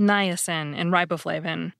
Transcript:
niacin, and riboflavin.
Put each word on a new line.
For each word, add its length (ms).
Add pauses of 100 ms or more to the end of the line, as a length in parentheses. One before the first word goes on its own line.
niacin, 760
and 160
riboflavin. 880